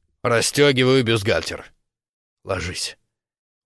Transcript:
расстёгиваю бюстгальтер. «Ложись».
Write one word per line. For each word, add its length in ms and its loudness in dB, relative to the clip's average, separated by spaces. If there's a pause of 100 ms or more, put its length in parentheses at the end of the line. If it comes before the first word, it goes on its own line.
(220)
расстёгиваю 840 2
бюстгальтер. 640 -2 (760)
«Ложись». 520 -6 (680)